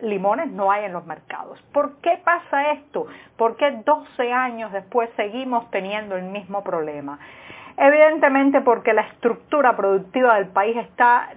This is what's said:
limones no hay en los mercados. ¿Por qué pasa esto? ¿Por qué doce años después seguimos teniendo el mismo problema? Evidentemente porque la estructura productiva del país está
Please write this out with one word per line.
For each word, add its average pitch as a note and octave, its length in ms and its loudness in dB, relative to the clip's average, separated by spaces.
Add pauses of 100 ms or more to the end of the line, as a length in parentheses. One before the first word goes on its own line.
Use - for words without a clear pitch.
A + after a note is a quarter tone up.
limones G#3 520 -2
no F#3+ 180 -2
hay G#3 140 0
en G3 100 -8
los E3+ 120 -10
mercados. - 540 -14 (120)
¿Por C#4+ 280 -2
qué F4 240 0
pasa D4+ 460 0
esto? C#4+ 360 -6 (300)
¿Por A3+ 200 0
qué C4 280 -2
doce C#4+ 480 -2
años A#3 400 -4
después A3+ 440 -4
seguimos A#3 540 -4
teniendo G3+ 460 -6
el F#3 80 -8
mismo G3 380 -10
problema? D3+ 560 -8 (640)
Evidentemente C#4+ 800 4
porque A3+ 320 2
la G#3+ 100 2
estructura B3 720 0
productiva G3 580 2
del G3 140 -2
país G3+ 280 0
está A#3+ 600 2